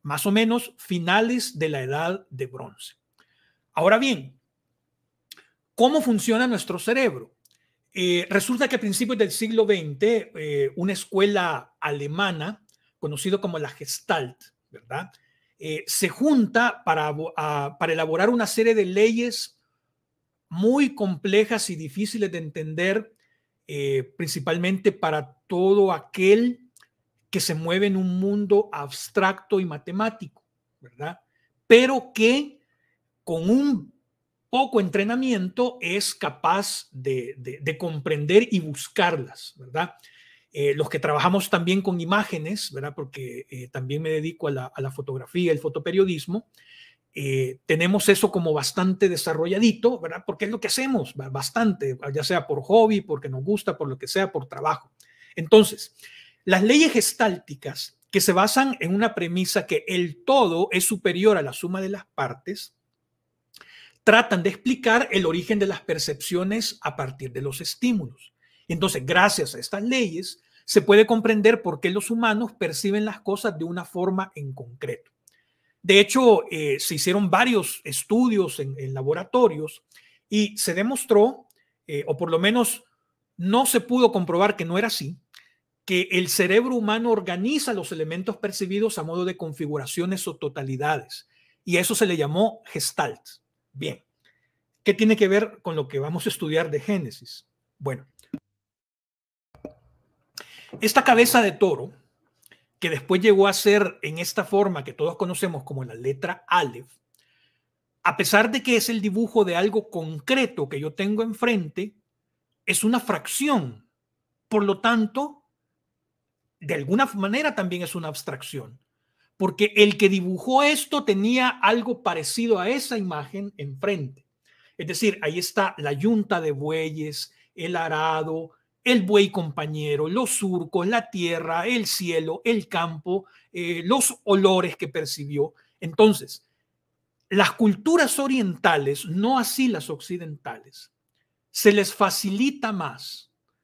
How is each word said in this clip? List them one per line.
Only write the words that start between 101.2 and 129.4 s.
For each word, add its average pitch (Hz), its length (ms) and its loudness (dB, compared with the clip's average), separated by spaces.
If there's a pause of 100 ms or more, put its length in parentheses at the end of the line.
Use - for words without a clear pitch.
de 196 80 2
toro, 160 420 -2 (840)
que 170 100 -4
después 170 320 0
llegó 196 260 8
a 196 60 4
ser 202 480 4
en 156 160 -6
esta 175 260 -4
forma 196 400 0
que 131 100 -14
todos 170 240 -4
conocemos 180 460 -4
como 131 200 -10
la 131 100 -14
letra 135 540 -6
Aleph, 135 440 -2 (1120)
a 165 140 0
pesar 214 340 4
de 262 120 -2
que 247 120 2
es 226 140 0
el 226 120 -2
dibujo 208 440 0
de 175 100 -2
algo 202 340 0
concreto 160 800 -2
que 139 120 -8
yo 151 140 -6
tengo 208 280 -2
enfrente, 214 720 -4 (720)
es 190 180 0
una 233 160 2
fracción. 190 880 -2 (600)
Por 208 160 2
lo 196 180 0
tanto, 240 640 0 (1160)
de 147 140 -6
alguna 165 320 0
manera 247 500 -2
también 180 260 -4
es 175 140 -6
una 160 140 -6
abstracción, 135 680 -12 (600)
porque 208 380 0
el 208 220 6
que 196 120 6
dibujó 190 540 0
esto 294 420 0
tenía 226 420 2
algo 233 560 0
parecido 196 560 -2
a 185 100 -2
esa 254 280 -4
imagen 190 600 -8
enfrente. 143 680 -6 (520)
Es 156 100 -10
decir, 196 340 0
ahí 160 180 -2
está 190 380 -2
la 147 160 -4
yunta 196 480 0
de 156 100 -4
bueyes, 151 800 -6 (200)
el 175 220 -6
arado, 160 760 -2 (320)
el 247 180 4
buey 202 300 4
compañero, 151 760 -4